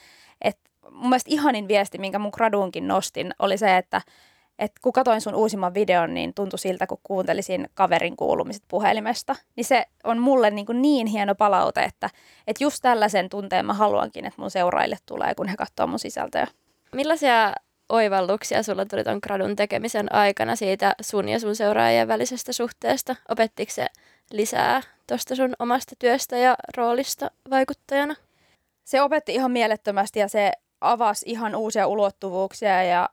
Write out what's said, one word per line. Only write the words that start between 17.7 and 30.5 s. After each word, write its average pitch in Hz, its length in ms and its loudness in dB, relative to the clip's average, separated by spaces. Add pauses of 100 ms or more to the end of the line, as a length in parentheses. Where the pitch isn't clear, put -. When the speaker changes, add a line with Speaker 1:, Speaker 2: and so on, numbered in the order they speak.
Speaker 2:
oivalluksia 202 720 0
sulla 196 220 -4
tuli 208 180 -4
ton 214 200 -2
gradun 196 320 -2
tekemisen 208 580 -2
aikana 214 420 2
siitä 196 460 0
sun 208 280 -4
ja 220 100 0
sun 214 160 -4
seuraajien 226 520 4
välisestä 247 460 -4
suhteesta? 240 600 -4 (140)
Opettiko 226 420 -2
se - 160 -4 (440)
lisää 233 500 0 (260)
tosta 240 280 -4
sun 254 240 0
omasta 240 400 -2
työstä 247 380 0
ja 254 180 4 (220)
roolista 240 540 -2 (180)
vaikuttajana? 277 640 -2 (680)
Speaker 1:
Se 269 180 2
opetti 294 320 0
ihan 254 180 0
mielettömästi 214 680 0
ja 202 80 4
se 202 240 2 (300)